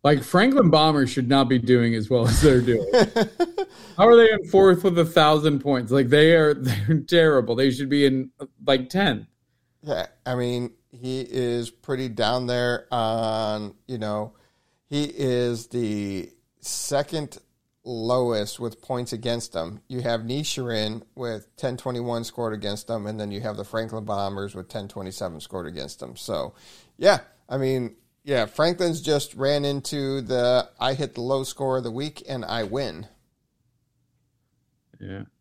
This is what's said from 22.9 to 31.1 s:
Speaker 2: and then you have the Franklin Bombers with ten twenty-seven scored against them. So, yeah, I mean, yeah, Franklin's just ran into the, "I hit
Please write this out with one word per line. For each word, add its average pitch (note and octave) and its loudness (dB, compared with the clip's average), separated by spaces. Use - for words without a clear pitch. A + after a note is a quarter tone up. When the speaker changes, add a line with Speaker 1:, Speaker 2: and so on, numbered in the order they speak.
Speaker 2:
and G#2+ -8
then G#2 -8
you G2+ -8
have G#2+ -8
the G#2 -10
Franklin A2 -8
Bombers G2+ -6
with F#2 -14
ten G2 -10
twenty-seven F#2 -10
scored F2+ -12
against D2+ -12
them. B1 -16
So, D2+ -8
yeah, F#3 4
I B2+ -6
mean, C3 -4
yeah, C3 -2
Franklin's E3+ -2
just D3 -2
ran C#3+ -2
into C#3 -6
the, B2 0
"I C3 -2
hit C#3 -8